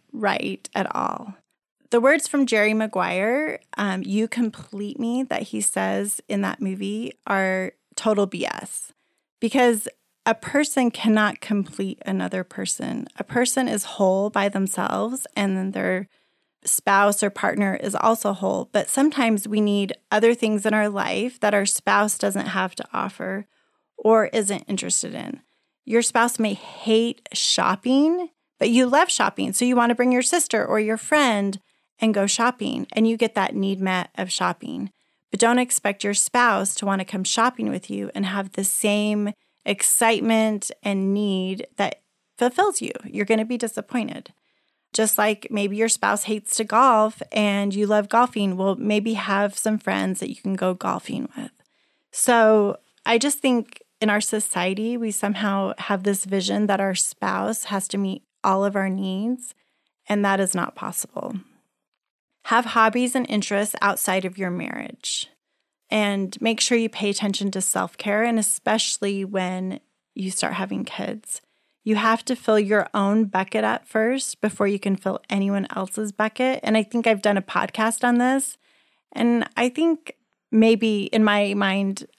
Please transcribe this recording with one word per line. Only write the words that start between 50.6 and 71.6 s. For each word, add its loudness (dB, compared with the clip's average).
golfing -6
with. -12
So 4
I 4
just 0
think -2
in 2
our 2
society, -2
we -4
somehow -2
have -2
this -2
vision -2
that 2
our 0
spouse -4
has -4
to -4
meet -2
all 2
of 0
our 0
needs, -4
and 0
that 2
is 0
not -2
possible. -8
Have 2
hobbies 2
and 0
interests -2
outside 0
of -6
your -4
marriage, -8
and -2
make 0
sure 2
you 2
pay -4
attention -2
to -4
self-care, -2
and 2
especially -2
when -4
you -6
start -2
having -4
kids. -10